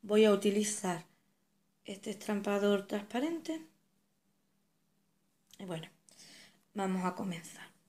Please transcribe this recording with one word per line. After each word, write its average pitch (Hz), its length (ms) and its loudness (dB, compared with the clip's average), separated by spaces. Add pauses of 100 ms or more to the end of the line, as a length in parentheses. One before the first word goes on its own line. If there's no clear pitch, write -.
Voy 214 220 6
a 214 60 8
utilizar 202 720 0 (800)
este 202 280 -10
estampador 202 720 0
transparente. 311 760 -4 (2000)
Y 196 80 -14
bueno, 160 240 -10 (880)
vamos 190 280 -2
a 180 120 -2
comenzar. - 520 -10 (220)